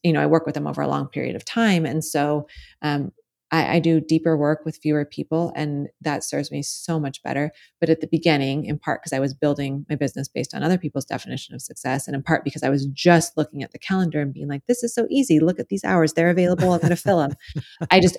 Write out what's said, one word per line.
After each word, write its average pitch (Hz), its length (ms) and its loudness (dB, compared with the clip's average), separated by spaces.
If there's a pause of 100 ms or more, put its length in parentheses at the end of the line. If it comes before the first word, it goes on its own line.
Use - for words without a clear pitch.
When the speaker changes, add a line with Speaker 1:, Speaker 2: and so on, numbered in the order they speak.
Speaker 1:
you 170 120 4
know, 147 60 2
I 147 60 2
work 160 220 2
with 151 80 -4
them 147 100 -6
over 143 160 -6
a 143 60 -2
long 139 220 -2
period - 260 -6
of - 100 -12
time. 202 400 0
And 151 180 -2
so, 147 440 -2 (340)
um, 147 300 -4 (400)
I, 147 240 2
I 170 40 4
do 160 220 2
deeper 160 340 2
work 147 300 0
with 156 120 -8
fewer 151 280 -2
people, 160 500 -4
and 143 340 -4 (120)
that 147 220 -4
serves 143 280 -6
me 143 120 -6
so - 360 -6
much 139 220 -6
better. 139 300 -4 (280)
But - 120 2
at 160 100 0
the - 60 -6
beginning, 147 580 0
in 151 140 -6
part - 240 -4
'cause - 100 -8
I 135 60 -2
was 135 160 -2
building 143 560 -2
my 151 40 -4
business 147 320 -4
based - 280 -8
on 135 80 -6
other 180 160 2
people's 143 260 -8
definition - 480 -10
of 127 80 -12
success, - 460 -8
and 143 80 -6
in 139 80 -6
part - 200 0
because - 200 -8
I 131 60 0
was 139 180 0
just 165 500 4
looking 147 240 -4
at - 120 -10
the - 40 -16
calendar 185 440 -2
and 139 120 -4
being 143 140 -8
like, 143 200 -8
"This 247 160 0
is 240 120 -4
so 233 160 0
easy. 247 280 4
Look 170 200 2
at - 100 -8
these 196 160 -4
hours. 165 280 2
They're 170 180 4
available. 180 420 6
I'm 170 80 2
gonna 175 140 4
fill 175 260 2
'em." 143 120 0 (220)
Speaker 2:
<laughs> - 360 -4
Speaker 1:
I 185 80 8
just, 180 200 4